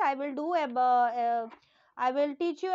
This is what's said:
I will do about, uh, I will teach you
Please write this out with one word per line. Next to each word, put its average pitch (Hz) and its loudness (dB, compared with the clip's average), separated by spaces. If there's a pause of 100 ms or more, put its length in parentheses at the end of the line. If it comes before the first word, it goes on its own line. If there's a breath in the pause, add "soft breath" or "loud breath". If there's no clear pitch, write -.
I 277 2
will 277 -6
do 311 -4
about, 247 2
uh, 233 -2 (540 soft breath)
I 254 0
will 285 0
teach 339 -4
you 370 -2